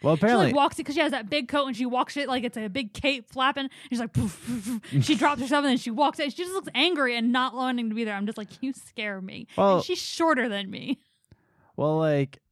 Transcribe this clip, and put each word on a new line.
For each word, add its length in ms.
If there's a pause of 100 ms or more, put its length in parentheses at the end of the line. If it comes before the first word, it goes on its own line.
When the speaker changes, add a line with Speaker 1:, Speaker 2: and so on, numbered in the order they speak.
Speaker 1:
Well, 140
Speaker 2:
She, 60
like, 100
Speaker 1:
apparently 220
Speaker 2:
walks 260
in 60
'cause 100
she 60
has 100
that 180
big 200
coat 180
and 80
she 100
walks 300
it 140
like 160
it's 100
a 140
big 240
cape 360
flapping. 400 (200)
She's 100
like, 140
"Poof, 340
poof, 340
poof." 240
She 100
drops 260
herself 240
and 60
then 60
she 140
walks 260
in. 120
She 80
just 160
looks 200
angry 440
and 160
not 200
wanting 360
to 60
be 100
there. 100
I'm 100
just 120
like, 100 (160)
"You 80
scare 480
me." 280 (100)
Speaker 1:
Well 180
Speaker 2:
And 80
she's 180
shorter 460
than 240
me. 280 (760)
Speaker 1:
Well, 220
like, 420 (120)